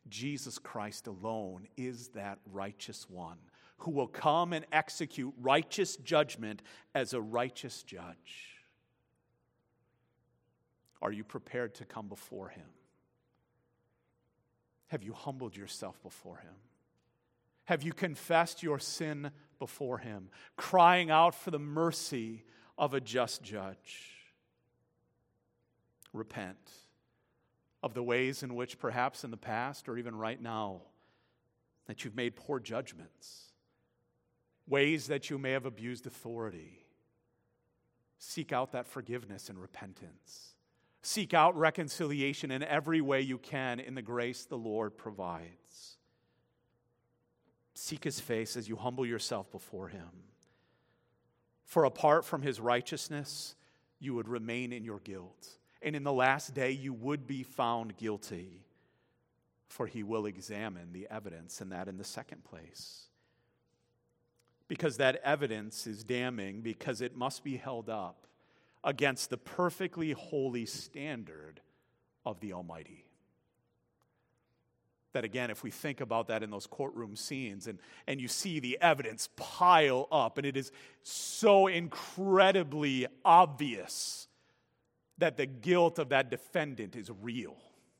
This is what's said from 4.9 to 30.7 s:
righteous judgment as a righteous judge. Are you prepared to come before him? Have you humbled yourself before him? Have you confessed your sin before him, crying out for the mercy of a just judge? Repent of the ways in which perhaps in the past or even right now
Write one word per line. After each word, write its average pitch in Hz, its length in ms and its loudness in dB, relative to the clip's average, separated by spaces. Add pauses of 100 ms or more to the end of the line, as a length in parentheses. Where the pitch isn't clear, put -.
righteous 147 580 2
judgment 123 640 0 (320)
as 131 200 0
a 117 80 -2
righteous 120 600 -4
judge. - 800 -16 (2500)
Are 104 100 -2
you 104 140 -8
prepared 113 520 -10
to 113 100 -18
come 104 220 -14
before 98 420 -14
him? 80 200 -20 (2250)
Have 143 140 -6
you 104 120 -10
humbled 131 420 -10
yourself 98 460 -12
before - 340 -18
him? 85 180 -20 (1080)
Have 156 180 2
you 160 120 -4
confessed 170 680 2
your 151 160 0
sin 147 540 -6 (260)
before 127 400 -4
him, 101 320 -10 (260)
crying 175 540 8
out 165 240 10
for - 160 -8
the 151 80 -2
mercy 147 840 -2 (320)
of 135 160 2
a 139 80 2
just 117 420 -2
judge? - 920 -12 (1800)
Repent 104 600 -10 (1120)
of 113 100 -4
the 120 100 -4
ways 131 400 2
in 123 120 -8
which 120 240 -6
perhaps 123 460 -2
in 123 60 -10
the 113 60 -10
past 120 540 -6
or 117 80 -6
even 117 180 -8
right 110 240 -4
now 110 400 -6 (1040)